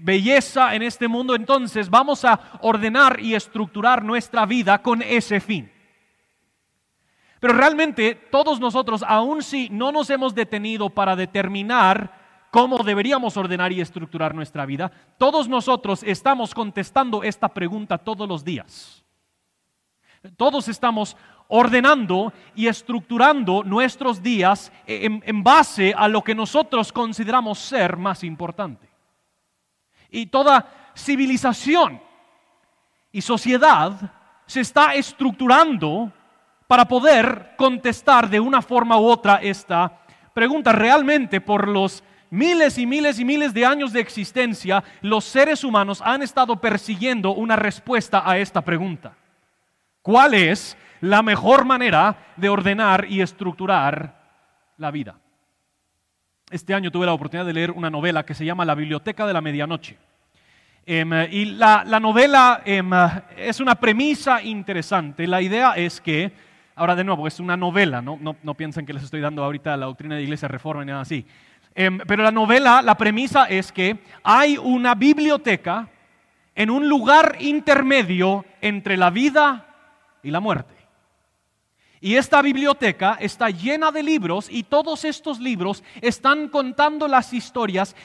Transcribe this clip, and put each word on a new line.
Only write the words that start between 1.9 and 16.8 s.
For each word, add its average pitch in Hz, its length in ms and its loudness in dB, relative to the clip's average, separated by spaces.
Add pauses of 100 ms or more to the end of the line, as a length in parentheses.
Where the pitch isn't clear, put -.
vamos 262 340 2
a 220 360 0
ordenar 226 600 2
y 220 140 -4
estructurar 214 680 -2
nuestra 226 440 -2
vida 202 340 2
con 240 220 -2
ese 214 380 -2
fin. 175 300 -6 (1700)
Pero 247 140 4
realmente 269 600 2
todos 285 460 0
nosotros, 226 460 -2
aun 262 360 0
si 262 280 -6
no 240 220 -4
nos 302 160 -2
hemos 262 260 -2
detenido 214 540 -4
para 190 280 -2
determinar 196 1300 -2
cómo 247 320 2
deberíamos 208 540 -2
ordenar 180 360 -4
y 180 80 -6
estructurar 160 540 -8
nuestra 151 300 -10
vida, 139 260 -8 (280)
todos 285 300 2
nosotros 247 540 -4
estamos 220 520 -2
contestando 214 680 -4